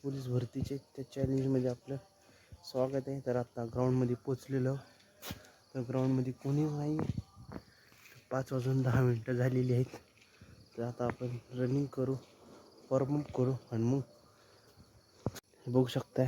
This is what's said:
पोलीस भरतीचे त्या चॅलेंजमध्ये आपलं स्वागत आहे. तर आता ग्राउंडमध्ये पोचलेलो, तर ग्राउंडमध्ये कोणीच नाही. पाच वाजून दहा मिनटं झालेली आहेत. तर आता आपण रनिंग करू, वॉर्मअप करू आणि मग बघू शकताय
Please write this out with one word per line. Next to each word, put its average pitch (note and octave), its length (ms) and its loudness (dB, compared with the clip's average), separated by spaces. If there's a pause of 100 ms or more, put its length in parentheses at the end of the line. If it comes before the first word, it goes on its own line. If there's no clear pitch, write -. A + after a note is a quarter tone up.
पोलीस C3+ 240 -6
भरतीचे B2 480 -2 (200)
त्या C3+ 80 -8 (100)
चॅलेंजमध्ये C3 560 2
आपलं B2+ 260 -6 (720)
स्वागत C3 380 0
आहे. C#3 180 -4
तर B2 100 2
आता A#2+ 300 -2
ग्राउंडमध्ये B2 500 2 (100)
पोचलेलो, C3 500 -2 (1000)
तर C3+ 40 -4 (100)
ग्राउंडमध्ये C3 440 2 (100)
कोणीच D3 280 2
नाही. D3 260 -2 (1300)
पाच B2+ 220 -2
वाजून C3 280 2
दहा B2 200 4
मिनटं B2 320 2
झालेली B2+ 400 2
आहेत. B2 120 4 (920)
तर A2+ 60 -4
आता A#2+ 220 -4
आपण B2 320 -4 (160)
रनिंग B2+ 400 0
करू, C3+ 220 -2 (760)
वॉर्मअप C3+ 440 0
करू B2+ 180 4 (180)
आणि A2+ 120 2
मग C3 180 4 (1700)
बघू B2+ 200 4
शकताय B2+ 400 0